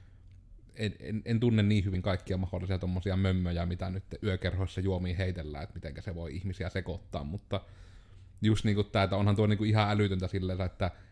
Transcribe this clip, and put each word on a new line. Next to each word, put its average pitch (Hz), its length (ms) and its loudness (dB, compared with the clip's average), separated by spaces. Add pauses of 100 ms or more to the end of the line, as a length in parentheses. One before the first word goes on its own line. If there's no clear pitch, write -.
(760)
En, 107 240 -2
en, 107 260 -6
en 113 140 2
tunne 113 240 6
niin 101 220 4
hyvin 92 160 0
kaikkia 92 360 -2
mahdollisia 92 420 -2
tommosia 90 380 -2
mömmöjä, 90 480 2
mitä 90 240 -4
nyt 92 140 -6 (200)
yökerhoissa 92 580 -2
juomiin 90 360 0
heitellään, 82 460 -4
että - 120 -14
mitenkä 80 260 -10
se 85 140 -8
voi 82 200 -8
ihmisiä 90 340 -6
sekoittaa, 87 540 -6
mutta 95 380 -6 (800)
just, 107 240 4
niinku, 104 180 2
tää, 101 200 2
että 95 120 2
onhan 101 200 4
tuo, 107 120 4
niinku, 104 160 2
ihan 107 260 4
älytöntä 98 380 2
silleen, 92 340 -4
että, 90 300 -2 (200)